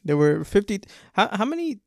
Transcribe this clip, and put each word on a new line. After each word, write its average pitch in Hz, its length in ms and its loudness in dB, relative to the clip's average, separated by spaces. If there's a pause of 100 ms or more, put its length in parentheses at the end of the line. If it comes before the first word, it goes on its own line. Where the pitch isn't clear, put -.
there 147 120 0
were 147 280 2
fifty, 202 360 0 (340)
how, 202 180 2
how 202 120 -2
many? 311 420 -4